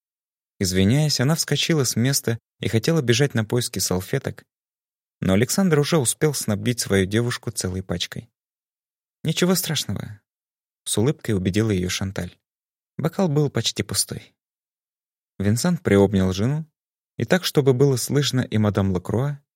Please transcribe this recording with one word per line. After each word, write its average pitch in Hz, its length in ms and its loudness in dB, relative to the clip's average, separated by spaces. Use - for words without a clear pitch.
Извиняясь, 101 600 2
она 143 160 2
вскочила 151 480 0
с - 120 -2
места 120 420 0
и 117 80 -4
хотела 156 340 0
бежать 120 320 2
на 113 100 0
поиски 120 360 -4
салфеток, - 640 -4
но 95 140 2
Александр 151 460 2
уже 147 180 2
успел 143 360 0
снабдить 110 460 -4
свою 98 260 2
девушку 117 460 -2
целой 92 320 -6
пачкой. - 460 -8
«Ничего 175 320 2
страшного», - 640 -6
с - 140 -4
улыбкой 117 380 0
убедила 98 360 0
ее 92 180 0
Шанталь. 95 480 -6
Бокал 165 320 -2
был 147 200 2
почти - 340 -4
пустой. - 520 -6
Винсент 120 440 0
приобнял 98 520 4
жену 135 320 -2
и - 80 -2
так, 180 180 2
чтобы 135 300 2
было 135 240 2
слышно 131 440 -2
и - 160 -2
мадам 101 340 2
Лакруа, 123 480 -4